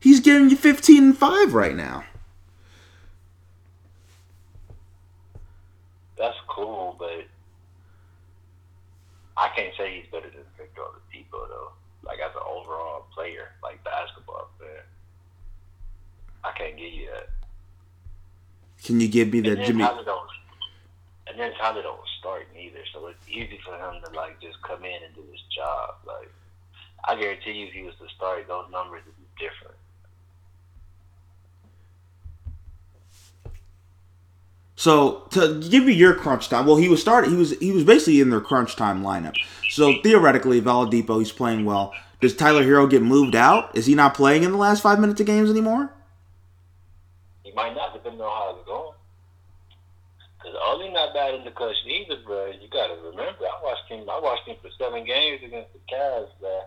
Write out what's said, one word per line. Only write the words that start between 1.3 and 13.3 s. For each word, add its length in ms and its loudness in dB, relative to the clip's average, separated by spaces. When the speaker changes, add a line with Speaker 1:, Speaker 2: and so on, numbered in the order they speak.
Speaker 1:
right 200 2
now. 300 -10
Speaker 2:
That's 180 -6
cool, 500 -12
but 260 -12
I 200 -2
can't 200 -10
say 240 -12
he's 120 -20
better 180 -16
than 140 -20
Victor 260 -20
Oladipo, 680 -20
though. 240 -20
Like, 160 -16
as 140 -10
an 120 -14
overall 680 -14
player, 380 -16